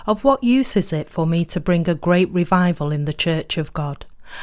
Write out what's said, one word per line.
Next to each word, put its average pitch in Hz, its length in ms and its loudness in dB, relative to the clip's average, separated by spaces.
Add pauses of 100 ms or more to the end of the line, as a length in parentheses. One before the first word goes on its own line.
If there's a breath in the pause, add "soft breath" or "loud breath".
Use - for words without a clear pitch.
Of 214 160 0
what 269 220 4
use 254 320 4
is 190 160 0
it 151 180 -4
for 165 160 -2
me 165 200 2
to - 120 0
bring 170 300 0
a 170 60 2
great 175 360 2
revival 175 600 2
in 147 120 -2
the 147 80 -2
Church 160 460 -2
of 151 140 -4
God? 143 340 -6 (360 loud breath)